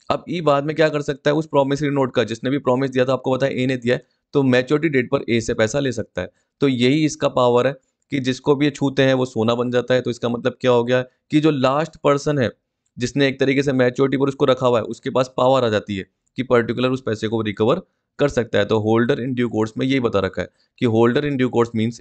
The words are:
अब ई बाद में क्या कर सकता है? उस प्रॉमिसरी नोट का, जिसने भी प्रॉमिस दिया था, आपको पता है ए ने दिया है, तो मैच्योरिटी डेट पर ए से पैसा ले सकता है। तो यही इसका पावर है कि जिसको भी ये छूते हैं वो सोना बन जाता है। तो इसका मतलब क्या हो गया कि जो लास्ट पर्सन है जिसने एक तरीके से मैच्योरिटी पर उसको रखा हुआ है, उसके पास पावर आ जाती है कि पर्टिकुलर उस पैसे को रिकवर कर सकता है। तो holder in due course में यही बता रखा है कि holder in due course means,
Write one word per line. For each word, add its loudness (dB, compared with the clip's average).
अब -4
ई -6
बाद 2
में -6
क्या 2
कर -4
सकता -4
है? 2
उस -4
प्रॉमिसरी 0
नोट -2
का, 2
जिसने -6
भी -2
प्रॉमिस 0
दिया 2
था, -2
आपको -2
पता -2
है -2
ए -2
ने -2
दिया 0
है, -10
तो 2
मैच्योरिटी 2
डेट 0
पर -2
ए 2
से -4
पैसा 0
ले -2
सकता -8
है। -8
तो 2
यही 2
इसका -4
पावर 2
है -2
कि -4
जिसको 0
भी 0
ये 2
छूते -2
हैं 4
वो 0
सोना -2
बन -2
जाता 0
है। 2
तो -6
इसका -6
मतलब -4
क्या 2
हो 4
गया 0
कि -4
जो 2
लास्ट 0
पर्सन 0
है 0
जिसने 0
एक -4
तरीके 2
से 0
मैच्योरिटी 2
पर 2
उसको 0
रखा 2
हुआ 4
है, -2
उसके -8
पास -2
पावर 4
आ 0
जाती -2
है -8
कि -4
पर्टिकुलर 0
उस -4
पैसे -4
को -2
रिकवर 0
कर 0
सकता -2
है। 2
तो 0
holder 2
in -6
due -2
course -2
में -2
यही 0
बता 0
रखा -4
है -6
कि 0
holder 2
in -4
due 0
course 0
means, -4